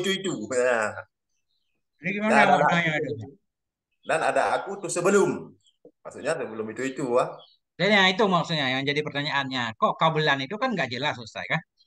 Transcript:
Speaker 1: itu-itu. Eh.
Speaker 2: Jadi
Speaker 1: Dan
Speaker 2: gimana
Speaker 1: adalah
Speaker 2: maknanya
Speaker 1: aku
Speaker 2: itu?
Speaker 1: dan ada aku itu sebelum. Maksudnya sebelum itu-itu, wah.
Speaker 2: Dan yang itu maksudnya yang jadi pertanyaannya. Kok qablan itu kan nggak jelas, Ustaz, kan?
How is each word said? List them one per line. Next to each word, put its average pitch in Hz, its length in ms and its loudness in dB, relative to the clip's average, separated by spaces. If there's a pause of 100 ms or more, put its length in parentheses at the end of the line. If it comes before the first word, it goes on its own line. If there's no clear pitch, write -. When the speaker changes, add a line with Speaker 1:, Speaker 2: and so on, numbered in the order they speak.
Speaker 1:
itu-itu. 190 340 -2 (180)
Eh. 123 360 2 (1120)
Speaker 2:
Jadi 165 80 -4
Speaker 1:
Dan 202 100 -4
Speaker 2:
gimana 214 140 2 (100)
Speaker 1:
adalah - 140 6 (100)
Speaker 2:
maknanya 170 320 2
Speaker 1:
aku - 160 -4
Speaker 2:
itu? 110 100 -12 (760)
Speaker 1:
dan 156 160 0
ada 131 220 2 (180)
aku 180 100 -10 (120)
itu 170 100 -8
sebelum. 185 380 4 (760)
Maksudnya 110 320 -6
sebelum 110 380 -6
itu-itu, 131 300 -6 (120)
wah. 143 120 2 (520)
Speaker 2:
Dan 185 160 2
yang 185 160 6
itu 196 160 2
maksudnya 160 460 0
yang 135 100 -2
jadi 143 220 0
pertanyaannya. 135 560 -4 (180)
Kok 202 200 2
qablan 151 440 4
itu 127 180 -8
kan 262 140 0
nggak 135 160 -2
jelas, 127 260 -4
Ustaz, 107 300 -10
kan? 160 140 -2 (240)